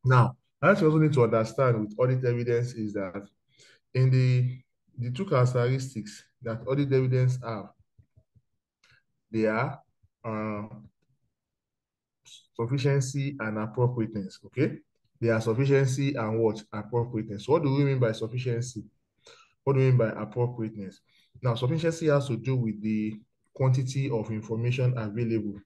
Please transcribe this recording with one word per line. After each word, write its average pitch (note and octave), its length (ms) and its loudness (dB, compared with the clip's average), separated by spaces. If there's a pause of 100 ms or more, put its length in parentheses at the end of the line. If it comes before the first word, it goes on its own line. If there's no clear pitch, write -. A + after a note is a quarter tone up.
Now, B2+ 320 6 (240)
what G3 220 4
you D#3+ 60 6
also D#3 120 4
need D3+ 140 4
to B2 100 6
understand A2+ 560 2
with G#2+ 180 -6
audit B2+ 280 2
evidence A#2+ 480 0
is G#2+ 200 -6
that G2 340 -6 (680)
in C3 160 4
the, B2+ 480 4 (400)
the A#2+ 140 -6
two F#3+ 140 -4
characteristics B2+ 1000 0 (160)
that A2+ 260 -8
audit C3+ 240 0
evidence B2+ 520 2
have, A2 260 -8 (1600)
they A2 140 0
are, A#2 340 -2 (460)
uh, G#2+ 380 -6 (1900)
sufficiency C#3 840 -2
and G#2+ 180 -4
appropriateness. G#2+ 880 -2
Okay, - 340 -4 (420)
they A2+ 80 2
are A2+ 100 2
sufficiency C3+ 760 2
and A2+ 240 -2
what? A2 220 0 (120)
Appropriateness. A2 720 -4
So C#3 80 2
what F3 100 2
do C#3 100 2
we C#3+ 120 2
mean C3+ 140 0
by A2+ 120 2
sufficiency? A#2 720 -6 (800)
What C#3 100 0
do C3 60 4
we C3 60 4
mean B2+ 120 4
by A2 120 2
appropriateness? G#2+ 880 -6 (420)
Now, A#2+ 140 0
sufficiency D#3+ 520 -2
has C#3+ 200 2
to A#2+ 80 -2
do C3 220 -2
with G#2+ 240 -4
the G#2+ 320 -2 (400)
quantity C3 560 0
of A2+ 200 -4
information A#2+ 680 -2
available. G#2+ 680 -4